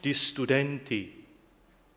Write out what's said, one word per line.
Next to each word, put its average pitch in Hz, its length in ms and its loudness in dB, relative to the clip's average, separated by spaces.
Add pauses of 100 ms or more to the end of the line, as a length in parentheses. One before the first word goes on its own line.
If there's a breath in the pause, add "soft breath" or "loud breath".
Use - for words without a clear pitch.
di 143 140 0
studenti, 135 1120 0 (720)